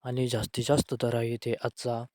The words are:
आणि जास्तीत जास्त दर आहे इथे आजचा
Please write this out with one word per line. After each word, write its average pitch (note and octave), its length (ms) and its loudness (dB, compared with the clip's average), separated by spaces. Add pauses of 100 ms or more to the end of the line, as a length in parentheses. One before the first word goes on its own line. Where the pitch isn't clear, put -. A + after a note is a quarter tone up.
आणि B2+ 260 0
जास्तीत A#2 400 -2
जास्त C#3+ 340 4
दर A#2+ 120 2
आहे A#2 200 0
इथे A2+ 200 -2 (100)
आजचा A#2 380 -2 (120)